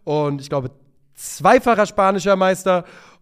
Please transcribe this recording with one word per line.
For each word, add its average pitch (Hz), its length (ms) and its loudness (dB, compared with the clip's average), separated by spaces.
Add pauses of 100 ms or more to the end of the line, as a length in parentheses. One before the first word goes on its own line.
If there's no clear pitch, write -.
und 147 360 -4
ich 135 80 -18
glaube, 131 220 -4 (440)
zweifacher 220 680 2
spanischer 196 520 0
Meister 185 480 0 (380)